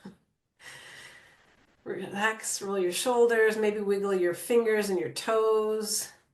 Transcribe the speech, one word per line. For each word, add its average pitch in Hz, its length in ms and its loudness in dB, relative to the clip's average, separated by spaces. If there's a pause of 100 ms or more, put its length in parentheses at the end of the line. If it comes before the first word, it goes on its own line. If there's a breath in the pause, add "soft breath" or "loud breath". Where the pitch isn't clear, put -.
<laughs> - 1800 -20
Relax, 202 760 -4
roll 196 160 -4
your 180 140 0
shoulders, 233 640 4
maybe 214 240 0
wiggle 196 340 0
your 175 200 2
fingers 220 560 2
and 185 80 0
your 160 120 -2
toes. 220 1000 0 (240)